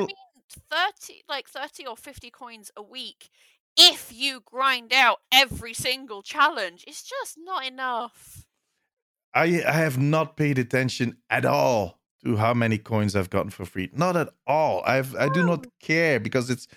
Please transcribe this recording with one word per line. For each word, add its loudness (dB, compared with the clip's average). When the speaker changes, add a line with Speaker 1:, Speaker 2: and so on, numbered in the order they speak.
Speaker 1:
mean, -12
thirty, -6
like, -8
thirty -14
or -12
fifty -20
coins -20
a -14
week, -16
if 6
you -4
grind -2
out 6
every 2
single -6
challenge, 0
it's -16
just -12
not -8
enough. -8
Speaker 2:
I, 2
I 2
have 0
not 0
paid 0
attention -2
at 0
all 2
to 0
how 2
many 2
coins 0
I've 0
gotten -2
for -12
free. -6
Not 0
at -2
all. 2
I've, 0
I 2
do 2
not 0
Speaker 1:
No. -18
Speaker 2:
care 2
because -2
it's, -4